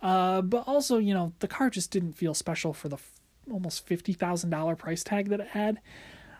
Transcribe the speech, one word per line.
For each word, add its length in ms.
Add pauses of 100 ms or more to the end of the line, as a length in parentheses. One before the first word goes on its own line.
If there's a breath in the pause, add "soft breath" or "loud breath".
Uh, 400
but 260
also, 300
you 160
know, 260
the 80
car 220
just 220
didn't 220
feel 200
special 400
for 160
the 60
f-, 240 (320)
almost 340
fifty 280
thousand 360
dollar 260
price 280
tag 260
that 100
it 100
had. 300 (600 loud breath)